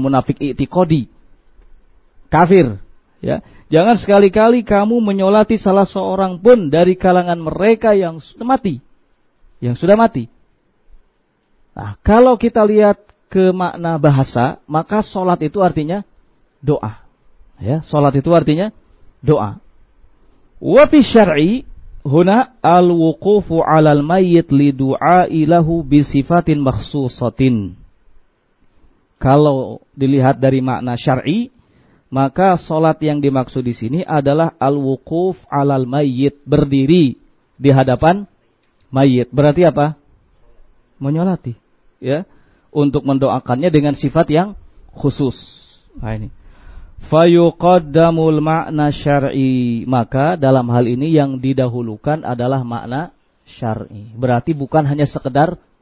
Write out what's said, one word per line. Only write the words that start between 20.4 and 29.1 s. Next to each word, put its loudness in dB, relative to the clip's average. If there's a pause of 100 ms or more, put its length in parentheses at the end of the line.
Wa 4
fi 6
syar'i 2 (360)
huna 0
al-wuqufu 2
'alal 2
mayyit 2
li 2
du'a'i 0
lahu 0
bi 4
sifatin 0
makhsusatin. -4 (1400)